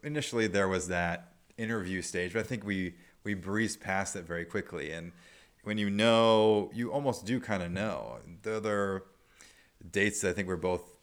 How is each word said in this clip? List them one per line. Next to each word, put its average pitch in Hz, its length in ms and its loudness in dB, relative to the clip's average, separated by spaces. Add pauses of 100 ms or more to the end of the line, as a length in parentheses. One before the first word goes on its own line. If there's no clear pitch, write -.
initially 135 440 0
there 98 220 4
was 92 200 0
that 87 440 -2 (260)
interview 104 420 -2
stage, 87 320 -2
but 113 80 0
I - 40 -2
think 107 200 -6
we, 95 300 -2 (300)
we 104 100 -2
breezed 98 460 -2
past 95 360 -2
it 90 80 -10
very 85 220 -6
quickly. 82 460 -6
And 85 200 -10 (520)
when 107 120 -4
you 104 140 0
know, 110 840 6
you 117 200 -4
almost 135 340 -2
do 120 140 0
kinda 95 280 -2
know. 82 500 -4 (240)
The 110 140 -4
other 101 460 0 (880)
dates 101 320 2
that 95 80 2
I - 20 0
think 95 160 -2
we 92 80 -2
both 90 260 0 (200)